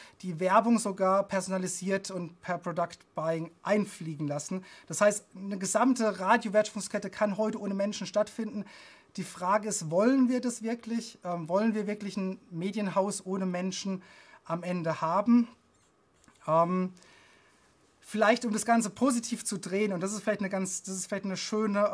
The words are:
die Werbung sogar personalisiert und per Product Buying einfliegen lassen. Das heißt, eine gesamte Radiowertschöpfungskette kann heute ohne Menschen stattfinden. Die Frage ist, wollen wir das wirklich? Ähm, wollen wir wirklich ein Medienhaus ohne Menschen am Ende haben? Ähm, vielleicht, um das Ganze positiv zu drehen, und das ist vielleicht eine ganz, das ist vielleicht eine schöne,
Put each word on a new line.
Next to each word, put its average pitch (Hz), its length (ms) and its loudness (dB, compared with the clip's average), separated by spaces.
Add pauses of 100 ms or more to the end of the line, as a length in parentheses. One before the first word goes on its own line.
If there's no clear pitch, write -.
(220)
die 170 180 -6
Werbung 214 400 6
sogar 196 420 2
personalisiert 190 880 -2
und 175 300 -8
per 175 180 -4
Product 170 400 -4 (160)
Buying 165 380 -2 (100)
einfliegen 170 640 -2
lassen. 147 380 -6 (240)
Das 160 120 -4
heißt, 208 240 4 (120)
eine 196 220 -8
gesamte 220 600 2
Radiowertschöpfungskette 202 920 2
kann 202 280 0
heute 214 240 -2
ohne 196 140 -4
Menschen 202 340 -2
stattfinden. 208 560 -2 (520)
Die 185 80 -4
Frage 202 440 0
ist, 165 220 -4
wollen 240 380 4
wir 247 120 0
das 240 220 -6
wirklich? 226 600 -6
Ähm, 170 260 -6
wollen 208 280 2
wir 208 100 -2
wirklich 208 300 -6
ein 190 240 -4 (100)
Medienhaus 196 720 -2
ohne 190 220 -2
Menschen 185 560 -4 (420)
am 170 200 -4
Ende 170 360 -2
haben? 208 460 4 (1040)
Ähm, 180 460 2 (1160)
vielleicht, 214 340 4
um 226 80 0
das 214 140 -2
Ganze 226 240 4
positiv 240 540 0
zu 208 120 -4
drehen, 196 360 0
und 175 80 -2
das 196 120 -2
ist 214 120 -8
vielleicht 208 160 0
eine 190 100 -2
ganz, 190 320 -4
das 190 140 -8
ist 180 100 -6
vielleicht 196 200 -4
eine 190 100 -4
schöne, 208 580 0